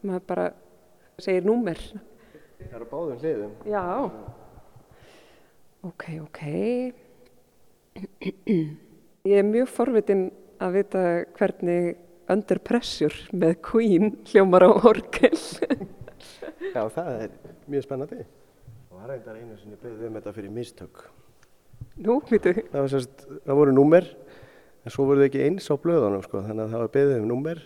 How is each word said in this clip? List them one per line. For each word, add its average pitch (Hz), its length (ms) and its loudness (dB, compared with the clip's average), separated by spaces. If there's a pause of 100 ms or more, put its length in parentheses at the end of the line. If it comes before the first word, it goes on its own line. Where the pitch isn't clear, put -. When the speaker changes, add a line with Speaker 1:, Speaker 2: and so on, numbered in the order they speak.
Speaker 1:
Maður 185 320 -8
bara 175 160 -2 (720)
segir 185 240 -2
númer. 214 360 -2 (760)
Speaker 2:
Það 117 200 -18
er 117 80 -14
á - 40 -20
báðum 139 320 -8
hliðum. 107 340 -6 (140)
Speaker 1:
Já. 196 160 -4 (2000)
Ok, - 200 -16 (200)
ok. - 140 -20 (1800)
<clears throat> - 1080 -4
Ég 202 80 6
er 196 80 4
mjög 240 240 0
forvitin 208 600 0 (320)
að 185 160 -2
vita 196 240 -2 (340)
hvernig 175 600 -2 (340)
Under 190 320 0
Pressure - 720 -4
með 170 220 2 (100)
Queen 214 460 4 (180)
hljómar 185 360 8
á 208 40 10
orgel. - 640 4 (720)
<laughs> - 680 -14
Speaker 2:
Já, 110 200 -2
það 170 160 -6
er 110 240 -8 (320)
mjög 139 200 -4
spennandi. 139 360 -10 (680)
Og 90 80 -20
það 117 100 -16
reyndar 113 300 -14
einu 107 180 -20
sinni 104 240 -20
beðið 117 260 -12
um 110 100 -10
þetta 104 180 -12
fyrir 101 180 -12
mistök. - 500 -14 (960)
Speaker 1:
Nú, 226 300 0
býtu. 185 260 2 (160)
Speaker 2:
Það 143 80 -4
var 135 140 -2
sem 135 120 -2
sagt, - 220 -20 (160)
það 139 160 2
voru 139 160 6
númer, 156 340 6 (800)
en 120 80 -16
svo 139 140 0
voru 139 140 6
þau 139 60 6
ekki 135 200 -2
eins 185 200 -4
á 151 140 0
blöðunum, 110 420 0
sko. 98 220 -8
Þannig 110 180 -6
að 110 100 -8
það 117 100 -2
var 110 120 -6
beðið 139 220 4
um 107 140 -2
númer 156 340 -6